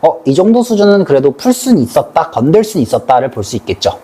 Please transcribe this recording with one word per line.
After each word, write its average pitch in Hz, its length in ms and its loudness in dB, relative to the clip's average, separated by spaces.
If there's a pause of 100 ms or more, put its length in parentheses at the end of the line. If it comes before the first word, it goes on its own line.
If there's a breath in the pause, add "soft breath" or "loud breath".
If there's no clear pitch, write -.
어, 160 240 2
이 135 100 0
정도 226 280 2
수준은 202 420 2
그래도 139 260 2
풀 247 220 -2
수는 240 280 0
있었다, 151 480 -2
건들 185 360 2
수는 175 180 -4
있었다를 127 480 -2
볼 107 140 -8
수 - 100 -12
있겠죠. - 360 -4 (120)